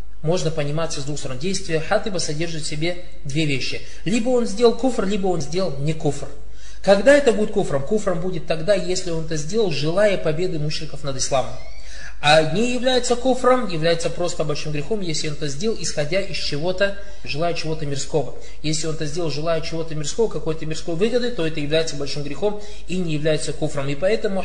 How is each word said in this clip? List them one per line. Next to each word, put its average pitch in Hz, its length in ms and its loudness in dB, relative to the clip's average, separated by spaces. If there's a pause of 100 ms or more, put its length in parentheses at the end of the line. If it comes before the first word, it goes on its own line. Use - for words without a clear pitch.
(220)
можно 160 300 2
пониматься 151 480 -2
с 135 60 -2
двух 143 120 -2
сторон. 127 220 -2
Действие 170 400 0
Хатиба 202 380 0
содержит 165 460 -2
в - 40 -2
себе 165 380 0 (180)
две 147 220 0
вещи. 127 360 0 (220)
Либо 226 260 0
он 247 180 2
сделал 214 280 4
куфр, 233 300 2
либо 190 220 0
он 180 120 2
сделал 156 380 0
не 147 160 0
куфр. 151 340 0 (540)
Когда 202 320 6
это 285 180 6
будет 208 200 2
куфром? 147 320 2
Куфром 202 360 0
будет 170 280 -2
тогда, 165 260 2
если 180 380 0
он 160 140 -2
это 160 120 -2
сделал, 180 340 0
желая 170 460 0
победы 165 420 0
мушриков 151 460 -2
над 135 100 -2
исламом. 127 380 0 (640)
А 151 220 6 (100)
не 233 220 0
является 247 420 0
куфром, 254 520 2
является 165 420 0
просто 170 340 -2
большим 147 280 -2
грехом, 147 300 -2
если 165 260 -2
он 151 80 -4
это 156 120 -2
сделал, 170 320 -2
исходя 156 400 -2
из 185 160 -2
чего-то, 185 640 0 (260)
желая 151 300 -2
чего-то 156 320 -2
мирского. 143 480 0 (300)
Если 156 240 0
он 156 80 -2
это 160 100 -2
сделал, 160 240 -2
желая 156 320 0
чего-то 156 320 -2
мирского, 151 340 0
какой-то 156 380 -2
мирской 156 300 -2
выгоды, 233 340 2
то 165 160 -2
это 160 140 -2
является 156 360 0
большим 143 280 -2
грехом 180 360 0 (280)
и 175 100 0
не 170 160 0
является 151 400 0
куфром. 143 340 0
И 143 60 0
поэтому 190 520 0